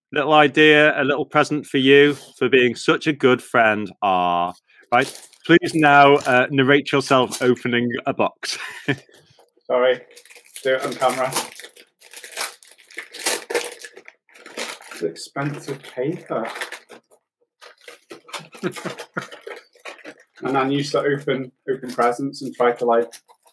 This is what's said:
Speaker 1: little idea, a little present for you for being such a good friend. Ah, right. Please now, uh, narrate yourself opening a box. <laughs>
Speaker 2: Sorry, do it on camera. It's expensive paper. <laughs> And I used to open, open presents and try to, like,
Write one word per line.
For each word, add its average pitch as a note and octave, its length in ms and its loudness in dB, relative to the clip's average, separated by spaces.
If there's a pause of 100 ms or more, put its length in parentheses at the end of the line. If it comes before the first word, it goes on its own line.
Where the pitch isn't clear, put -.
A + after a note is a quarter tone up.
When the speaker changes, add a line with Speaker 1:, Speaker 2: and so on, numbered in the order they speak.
(140)
Speaker 1:
little D3 180 0
idea, D3+ 680 6
a - 20 0
little C3+ 220 -2
present D3+ 400 -2
for C#3+ 140 -2
you C#3 340 6 (240)
for C3 100 0
being B2 280 2
such - 320 -2
a D#3 60 0
good B2+ 280 2
friend. G#2+ 500 0 (100)
Ah, F2 520 -2 (380)
right. - 360 0 (180)
Please E3+ 280 2
now, C#3+ 440 6
uh, C3 340 2
narrate C#3 420 2
yourself C3 480 0
opening A#2+ 480 0 (160)
a C3+ 80 -4
box. - 440 -4 (300)
<laughs> - 800 -10
Speaker 2:
Sorry, B2 340 0 (600)
do C3 120 0
it C3+ 100 -4
on C3 80 -4
camera. B2+ 380 -2 (3500)
It's - 100 -14
expensive - 800 -10
paper. - 680 -8 (2250)
<laughs> F#3+ 100 -6 (1700)
And C3+ 140 -2
I C3+ 120 0
used C#3+ 240 -2
to C#3 60 2
open, C#3 520 -4 (180)
open B2+ 240 -6
presents B2 480 -2
and C3 140 -10
try A#2+ 160 2
to, A#2+ 140 -4
like, A#2 280 0 (400)